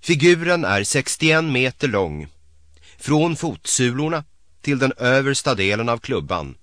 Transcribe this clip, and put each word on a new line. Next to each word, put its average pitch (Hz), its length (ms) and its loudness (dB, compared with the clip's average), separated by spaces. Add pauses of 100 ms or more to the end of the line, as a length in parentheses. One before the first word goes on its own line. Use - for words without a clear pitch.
Figuren 170 600 2
är 98 200 2
sextioen 156 680 0
meter 127 360 -2
lång, 82 380 -2 (720)
från 151 380 0
fotsulorna 147 880 -2 (360)
till 143 180 -2
den 131 180 2
översta 135 580 2
delen 104 340 0
av 117 100 0
klubban. 82 640 -4